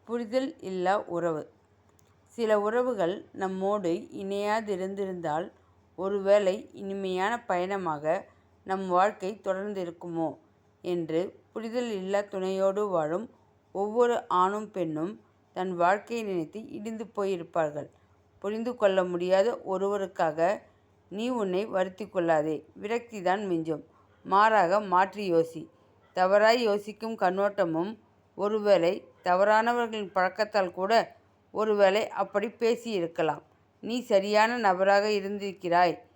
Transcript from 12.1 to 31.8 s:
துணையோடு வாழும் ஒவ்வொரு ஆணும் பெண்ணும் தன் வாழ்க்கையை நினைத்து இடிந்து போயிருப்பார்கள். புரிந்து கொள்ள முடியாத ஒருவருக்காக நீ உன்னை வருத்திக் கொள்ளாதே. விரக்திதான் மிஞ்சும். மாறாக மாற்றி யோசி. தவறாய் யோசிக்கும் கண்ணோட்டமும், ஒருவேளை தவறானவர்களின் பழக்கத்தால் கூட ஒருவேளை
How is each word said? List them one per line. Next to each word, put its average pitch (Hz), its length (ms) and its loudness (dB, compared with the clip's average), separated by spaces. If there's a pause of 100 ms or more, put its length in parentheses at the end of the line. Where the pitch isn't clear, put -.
துணையோடு 196 680 -2
வாழும் 175 400 -2 (480)
ஒவ்வொரு 226 400 2 (120)
ஆணும் 202 440 2
பெண்ணும் 165 420 -4 (420)
தன் 185 200 -4
வாழ்க்கையை 202 500 0
நினைத்து 180 340 -4 (100)
இடிந்து 220 360 -10
போயிருப்பார்கள். 170 840 -4 (500)
புரிந்து 220 360 -4
கொள்ள 190 280 4
முடியாத 180 440 2 (180)
ஒருவருக்காக 185 720 -2 (720)
நீ 208 180 -6
உன்னை 202 360 0
வருத்திக் 190 480 -4
கொள்ளாதே. 160 420 2 (260)
விரக்திதான் 208 640 -4
மிஞ்சும். 160 380 -2 (420)
மாறாக 202 540 4
மாற்றி 190 440 0 (100)
யோசி. 165 300 0 (520)
தவறாய் 208 460 4
யோசிக்கும் 214 540 -2
கண்ணோட்டமும், 190 760 0 (460)
ஒருவேளை 202 560 4 (300)
தவறானவர்களின் 214 880 2
பழக்கத்தால் 185 600 0
கூட 190 220 0 (600)
ஒருவேளை 208 560 4